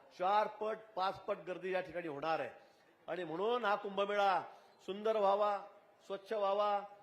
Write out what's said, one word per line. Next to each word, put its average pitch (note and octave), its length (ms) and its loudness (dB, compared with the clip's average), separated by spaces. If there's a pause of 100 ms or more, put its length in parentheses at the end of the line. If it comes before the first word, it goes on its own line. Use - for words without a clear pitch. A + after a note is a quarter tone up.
(200)
चार G3+ 280 4
पट, G#3+ 300 -6 (180)
पाच F#3 240 -2
पट G3+ 180 -4
गर्दी F3 360 -6
या F#3 80 0
ठिकाणी E3+ 260 -8
होणार D3+ 320 -2
आहे. B2 100 -4 (580)
आणि F3 160 -4
म्हणून G#3 420 -2
हा G3+ 100 2
कुंभमेळा G3+ 680 2 (440)
सुंदर G#3 300 0
व्हावा, G3+ 500 4 (400)
स्वच्छ F#3+ 280 -8
व्हावा, G3+ 480 2 (220)